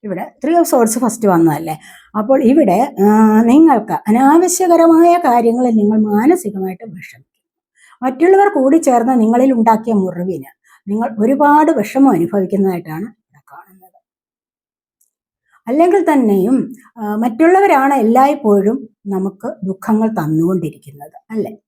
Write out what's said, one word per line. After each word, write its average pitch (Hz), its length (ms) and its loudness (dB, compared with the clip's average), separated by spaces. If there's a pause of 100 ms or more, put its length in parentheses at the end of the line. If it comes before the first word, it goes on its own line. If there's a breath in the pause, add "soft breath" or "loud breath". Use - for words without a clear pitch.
ഇവിടെ 175 280 -10 (140)
Three 339 140 0
of 330 60 2
Swords 240 340 0
ഫസ്റ്റ് 220 280 -4
വന്നതല്ലേ. 165 520 0 (380 loud breath)
അപ്പോൾ 262 260 0
ഇവിടെ, 240 600 2
ആ, 220 380 4
നിങ്ങൾക്ക് 240 520 2
അനാവശ്യകരമായ 339 1200 2
കാര്യങ്ങളിൽ 240 520 0
നിങ്ങൾ 214 280 0
മാനസികമായിട്ട് 208 840 -2
വിഷമിക്കും. 175 580 -20 (600 soft breath)
മറ്റുള്ളവർ 370 480 2
കൂടി 277 280 2
ചേർന്ന് 240 440 0
നിങ്ങളിൽ 247 320 2
ഉണ്ടാക്കിയ 226 400 0
മുറിവിന് 180 580 -6 (360 soft breath)
നിങ്ങൾ 214 220 -4 (100)
ഒരുപാട് 285 520 2
വിഷമം 269 400 0
അനുഭവിക്കുന്നതായിട്ടാണ് 180 920 -4
ഇവിടെ - 380 -20 (100)
കാണുന്നത്. - 480 -20 (1700)
അല്ലെങ്കിൽ 349 460 0
തന്നെയും, 220 600 0 (240 loud breath)
ആ, 214 180 -8
മറ്റുള്ളവരാണ് 285 760 0
എല്ലായ്പ്പോഴും 240 960 0 (180)
നമുക്ക് 196 460 -8 (100)
ദുഃഖങ്ങൾ 214 440 -4
തന്നുകൊണ്ടിരിക്കുന്നത്, 160 1120 -6 (140)
അല്ലേ? 220 260 -8 (100)